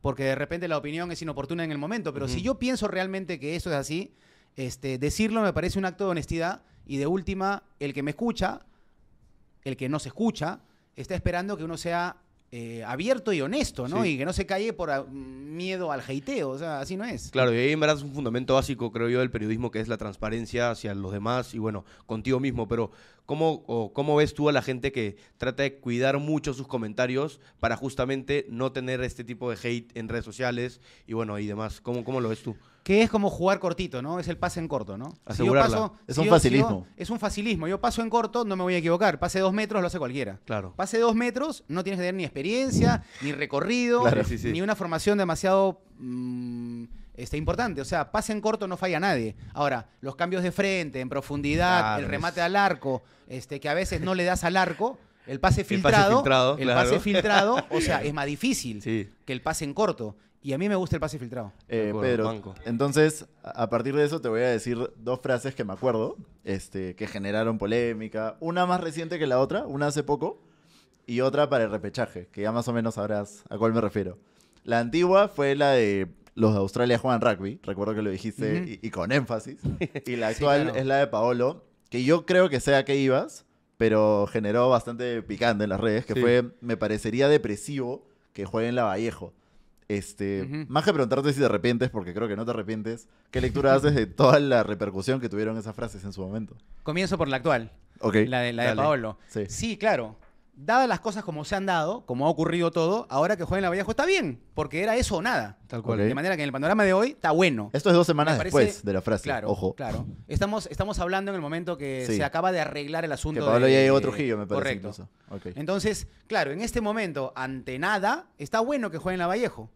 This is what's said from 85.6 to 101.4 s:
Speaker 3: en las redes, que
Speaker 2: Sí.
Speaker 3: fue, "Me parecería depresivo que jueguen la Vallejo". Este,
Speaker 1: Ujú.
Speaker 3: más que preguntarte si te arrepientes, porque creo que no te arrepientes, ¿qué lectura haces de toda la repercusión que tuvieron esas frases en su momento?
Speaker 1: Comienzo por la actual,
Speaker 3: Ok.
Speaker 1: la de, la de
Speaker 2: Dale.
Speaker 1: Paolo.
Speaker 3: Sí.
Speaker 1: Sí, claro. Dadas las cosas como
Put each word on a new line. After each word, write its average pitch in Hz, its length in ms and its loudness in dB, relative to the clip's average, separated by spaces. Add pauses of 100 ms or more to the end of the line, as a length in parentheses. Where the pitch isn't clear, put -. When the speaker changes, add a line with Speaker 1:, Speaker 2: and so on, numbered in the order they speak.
Speaker 3:
en 101 60 -2
las 95 100 0
redes, 110 240 2
que 110 80 -4
Speaker 2:
Sí. 127 80 2
Speaker 3:
fue, 120 400 4
"Me 117 160 -4
parecería 110 500 2
depresivo 131 800 0 (240)
que 101 140 -8
jueguen 113 300 -2
la 123 100 2
Vallejo". 98 480 -4 (540)
Este, 98 560 -4
Speaker 1:
Ujú. 143 280 -6
Speaker 3:
más 156 140 2
que 202 80 6
preguntarte 139 400 4
si 135 60 -2
te 139 60 6
arrepientes, 120 440 2
porque 90 240 -6
creo 110 140 -2
que 104 80 -2
no 113 100 -6
te 120 60 -4
arrepientes, 110 560 -6 (240)
¿qué 127 100 -2
lectura 135 320 4
haces 147 220 6
de 113 100 4
toda 135 340 8
la 135 220 4
repercusión 101 580 -2
que 120 100 -4
tuvieron 110 280 -2
esas 107 180 -10
frases 104 280 -8
en 98 100 -10
su 95 80 -10
momento? 101 340 -8 (280)
Speaker 1:
Comienzo 180 340 -2
por 156 100 0
la 135 100 -2
actual, 123 340 0 (280)
Speaker 3:
Ok. 107 160 0 (120)
Speaker 1:
la 123 140 0
de, 120 120 -2
la 117 100 0
de 123 60 4
Speaker 2:
Dale. 113 120 0
Speaker 1:
Paolo. 131 360 0 (100)
Speaker 3:
Sí. 107 200 -6
Speaker 1:
Sí, 220 300 -6
claro. 123 420 0 (340)
Dadas 226 360 2
las 185 100 0
cosas 208 240 -6
como 156 200 -8